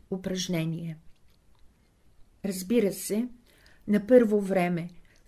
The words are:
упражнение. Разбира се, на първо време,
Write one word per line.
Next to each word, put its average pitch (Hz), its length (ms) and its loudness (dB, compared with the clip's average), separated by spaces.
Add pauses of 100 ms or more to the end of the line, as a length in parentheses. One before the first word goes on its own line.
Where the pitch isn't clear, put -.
(100)
упражнение. 165 880 -6 (1500)
Разбира 196 480 0
се, 226 360 -4 (600)
на 208 180 2
първо 214 340 6
време, 180 500 -2 (380)